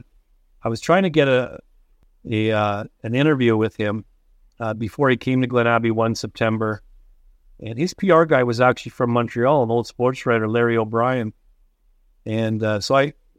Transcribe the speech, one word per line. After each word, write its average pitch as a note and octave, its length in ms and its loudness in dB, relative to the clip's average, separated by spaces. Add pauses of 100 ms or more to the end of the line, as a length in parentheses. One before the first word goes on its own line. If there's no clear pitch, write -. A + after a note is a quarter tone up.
(640)
I A#2 60 -4
was A2+ 120 -4
trying F#3 220 2
to F#3 80 0
get D3 160 4
a, B2+ 320 0 (720)
a, A2 220 0
uh, G#2 320 -2 (180)
an A2+ 120 -6
interview C3 420 2
with G#2+ 200 -2
him, G#2 280 -4 (560)
uh, A2 140 -6
before A#2+ 360 -2
he B2+ 60 2
came C3 240 0
to B2+ 60 0
Glen A#2+ 200 0
Abbey A#2 240 2
one A2+ 240 0
September. A2 680 -4 (760)
And A2 180 -12
his F3 160 -4
P G3 160 0
R D#3+ 160 6
guy C#3 160 2
was A#2+ 180 0
actually B2 300 0
from A#2+ 200 -2
Montreal, A#2+ 520 2
an A2+ 80 -2
old A#2 160 0
sports B2+ 400 -4
writer, A2+ 200 2
Larry A#2 300 2
O'Brien. A2+ 560 -2 (920)
And, A2 360 -2
uh, G#2+ 180 0
so C3+ 140 -2
I, C#3 200 2 (240)